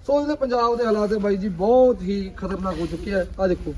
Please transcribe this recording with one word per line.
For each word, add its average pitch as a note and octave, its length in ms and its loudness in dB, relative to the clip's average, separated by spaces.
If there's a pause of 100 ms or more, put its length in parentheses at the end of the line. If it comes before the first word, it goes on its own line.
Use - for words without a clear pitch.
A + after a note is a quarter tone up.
ਸੋ C#4+ 140 2
ਜਿਹੜੇ D4 140 -2
ਪੰਜਾਬ A#3+ 440 0
ਦੇ A#3+ 60 0
ਹਾਲਾਤ G#3 280 2
ਹੈ A3 60 0
ਬਾਈ G3 180 0
ਜੀ G3 120 -4
ਬਹੁਤ G#3+ 540 4
ਹੀ F#3+ 340 -4
ਖਤਰਨਾਕ F#3 440 -6
ਹੋ E3+ 60 -2
ਚੁੱਕੇ D#3+ 280 -6
ਆ। F3+ 120 0 (140)
ਆਹ F#3+ 80 2
ਦੇਖੋ। E3 280 -2